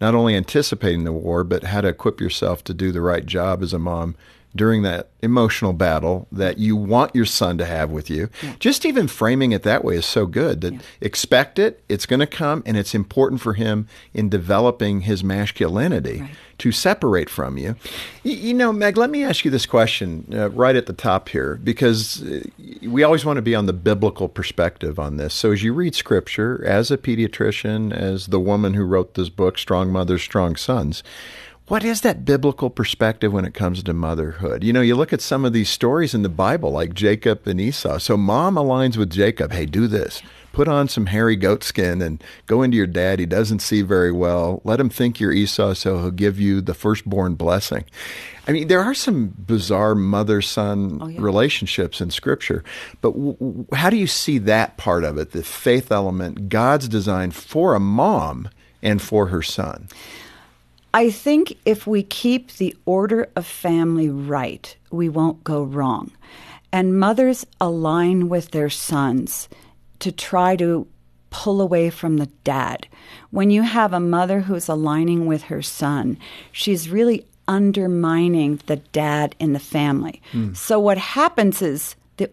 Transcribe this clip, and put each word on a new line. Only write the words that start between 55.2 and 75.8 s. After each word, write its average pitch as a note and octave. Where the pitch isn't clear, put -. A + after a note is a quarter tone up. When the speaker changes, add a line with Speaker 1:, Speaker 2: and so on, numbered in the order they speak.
Speaker 1:
the E2
faith -
element, F#2+
God's B2+
design F#2+
for D#3+
a G2+
mom G2+
and G#2
for G#2
her F2
son? -
Speaker 2:
I A#3
think D4+
if G#3+
we G#3+
keep -
the -
order G3+
of F3
family E3
right, C#3
we E3+
won't D#3+
go D3+
wrong. C3+
And F#3
mothers A#3
align F3
with E3+
their D3
sons -
to F#3+
try F#3
to E3+
pull G3
away E3+
from D#3+
the C#3+
dad. -
When G3+
you G#3
have A3
a F3
mother F3+
who's F#3
aligning D#3+
with D#3
her C#3+
son, C#3+